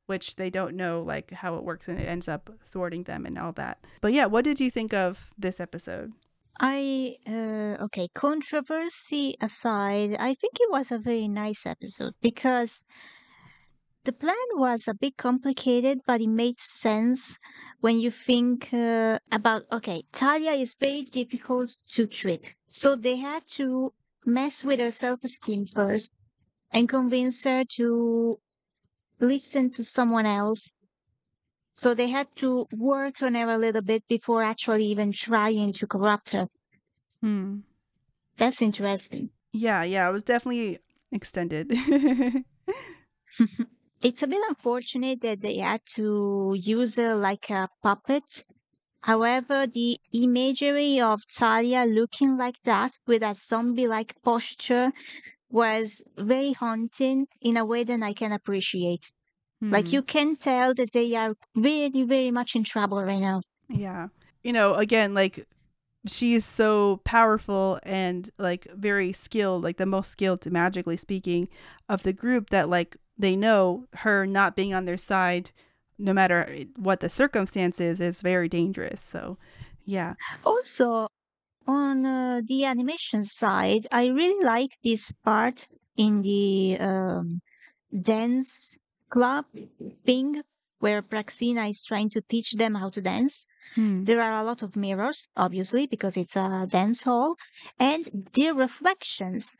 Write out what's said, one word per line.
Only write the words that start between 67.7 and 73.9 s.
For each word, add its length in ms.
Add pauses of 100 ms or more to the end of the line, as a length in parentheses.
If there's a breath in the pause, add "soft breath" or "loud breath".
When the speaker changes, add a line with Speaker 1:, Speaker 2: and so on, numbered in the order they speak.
Speaker 1:
and, 560
like, 360
very 380
skilled, 500
like, 140
the 80
most 260
skilled, 400
magically 460
speaking, 540 (400 loud breath)
of 140
the 100
group 340
that, 220
like, 260 (220)
they 180
know 560